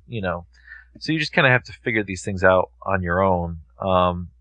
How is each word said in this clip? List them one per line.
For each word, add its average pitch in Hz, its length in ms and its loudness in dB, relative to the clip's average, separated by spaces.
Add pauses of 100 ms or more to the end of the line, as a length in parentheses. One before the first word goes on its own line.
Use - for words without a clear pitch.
you 117 120 -10
know, 87 260 -6 (520)
so - 140 -4
you 160 80 -2
just 151 120 -6
kinda 147 180 4
have 123 140 4
to 104 80 -20
figure 110 300 -4
these 95 220 -10
things 95 180 -6
out 92 280 4 (120)
on 95 200 -2
your 90 200 0
own. 85 380 -2 (180)
Um, 90 520 -2 (100)